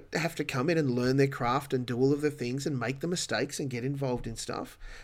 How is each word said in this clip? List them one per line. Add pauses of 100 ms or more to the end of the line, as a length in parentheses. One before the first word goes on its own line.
(140)
have
to
come
in
and
learn
their
craft
and
do
all
of
the
things
and
make
the
mistakes
and
get
involved
in
stuff. (260)